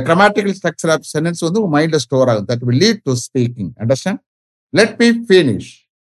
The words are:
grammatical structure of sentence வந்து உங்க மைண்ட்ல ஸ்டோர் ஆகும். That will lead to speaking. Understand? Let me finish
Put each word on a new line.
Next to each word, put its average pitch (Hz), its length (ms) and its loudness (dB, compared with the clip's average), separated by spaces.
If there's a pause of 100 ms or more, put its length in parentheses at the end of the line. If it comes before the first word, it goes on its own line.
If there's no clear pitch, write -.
grammatical 196 520 2
structure 165 360 -4
of 151 60 -6 (120)
sentence 165 320 -4
வந்து 175 180 -2
உங்க 185 120 -2
மைண்ட்ல 156 300 2
ஸ்டோர் 131 260 2
ஆகும். 104 180 -2
That 120 180 -2
will 123 160 2
lead 220 140 2 (100)
to 131 60 0 (140)
speaking. 120 420 -4 (140)
Understand? 135 340 -2 (600)
Let 220 120 2 (100)
me 233 80 4 (220)
finish 131 360 2 (360)